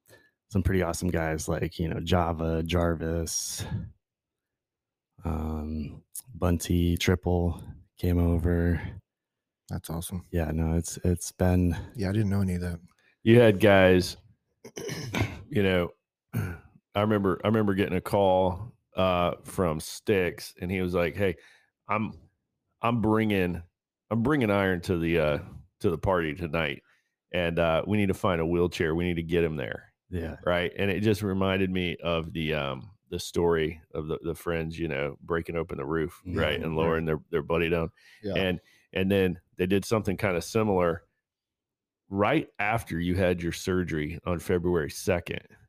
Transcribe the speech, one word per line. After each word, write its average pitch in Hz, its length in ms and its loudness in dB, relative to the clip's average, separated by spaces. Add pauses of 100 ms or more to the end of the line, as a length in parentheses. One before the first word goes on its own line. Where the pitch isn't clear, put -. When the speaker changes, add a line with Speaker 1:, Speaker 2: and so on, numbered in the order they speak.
(500)
Speaker 1:
some 95 120 0
pretty 92 200 2
awesome 85 280 -2
guys, 80 380 -2
like, 82 300 -4
you 82 100 -2
know, 85 120 -4
Java, 82 640 0
Jarvis, 82 1000 -2 (1600)
um, 78 800 -6 (320)
Bunty, 85 640 2
Triple 87 640 0 (360)
came 87 200 2
over. 85 600 2 (920)
Speaker 2:
That's - 200 -8
awesome. 85 420 -8
Speaker 1:
Yeah, 80 200 0
no, 80 240 0
it's, - 280 -4
it's 87 280 0
been 90 440 2 (200)
Speaker 2:
Yeah, 95 140 -2
I - 20 -2
didn't 104 180 0
know 101 120 2
any 92 140 0
of 90 60 -6
that. 87 180 -6 (440)
Speaker 3:
You 113 160 10
had 107 200 8
guys, 92 560 8 (480)
<clears throat> - 840 -6
you 104 120 2
know, 92 280 2 (220)
<clears throat> - 220 -16 (600)
I 101 80 2
remember, 101 420 2
I - 40 0
remember 107 260 2
getting 92 220 0
a 87 40 -2
call, 95 720 2 (240)
uh, 87 480 2
from 80 360 -2
Sticks, - 800 -2
and 90 100 -6
he 95 120 -2
was 90 120 -2
like, 85 220 0
"Hey, 95 200 0 (520)
I'm, 107 260 -4 (680)
I'm 117 200 0
bringing, 101 600 2 (480)
I'm 113 120 0
bringing 127 280 2
Iron 95 320 2
to 90 160 -2
the, 82 220 0
uh, 76 180 2 (420)
to 104 100 0
the 78 80 -2
party 85 360 0
tonight, 76 480 -4 (500)
and, 85 260 0
uh, 82 280 2
we 104 120 2
need 101 100 2
to 95 60 0
find 90 260 0
a 80 60 0
wheelchair. 85 480 0
We 87 100 0
need 87 120 -2
to 82 60 -2
get 85 220 0
him 78 120 -2
there." - 360 -10 (180)
Speaker 1:
Yeah. 82 260 -6 (100)
Speaker 3:
Right. 87 320 0
And 98 120 0
it 90 120 -2
just 107 200 2
reminded 95 480 0
me 90 320 -2
of 82 300 -2
the, 78 220 -4
um, 69 380 -6 (180)
the 87 100 -6
story 82 600 0 (140)
of 78 140 -6
the, 78 160 -4
the 80 100 -4
friends, 82 440 -6
you 82 100 -4
know, 69 320 -4
breaking 85 360 -4
open 82 220 -6
the 67 80 -6
roof, 78 400 -2
Speaker 1:
Mm-hmm. 87 120 -4
Speaker 3:
right, 76 220 0
and 80 160 -4
Speaker 2:
Right. 80 80 2
Speaker 3:
lowering 82 200 0
their, 78 160 -2 (100)
their 80 120 -2
buddy 82 280 0
down. 82 200 0 (320)
Speaker 2:
Yeah. 98 140 -4
Speaker 3:
And, 92 240 0 (340)
and 95 180 0
then 92 280 2 (180)
they 92 80 0
did 95 180 2
something 98 320 -2
kinda 90 260 0
similar 92 600 0 (1080)
right 104 380 2 (100)
after 104 400 -2
you 87 180 0
had 90 260 2
your 85 100 -2
surgery 82 720 -2
on 90 140 -2
February 87 520 0
second. - 560 -4 (220)